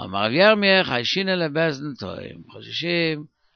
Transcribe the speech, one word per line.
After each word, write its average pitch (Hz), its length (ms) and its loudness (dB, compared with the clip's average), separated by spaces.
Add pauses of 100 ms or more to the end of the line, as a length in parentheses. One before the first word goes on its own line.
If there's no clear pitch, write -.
אמר 98 260 -2
רב 113 60 0
ירמיה, 196 520 6
חיישינא 131 460 -2
לבית 160 440 0
דין 139 240 -8
טועים, - 520 -10
חוששים, 151 720 -4 (320)